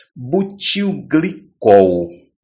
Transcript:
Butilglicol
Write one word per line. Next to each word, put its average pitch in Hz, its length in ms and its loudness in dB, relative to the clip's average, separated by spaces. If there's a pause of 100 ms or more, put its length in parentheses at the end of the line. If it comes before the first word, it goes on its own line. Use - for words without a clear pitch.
(140)
Butilglicol 143 2000 0 (340)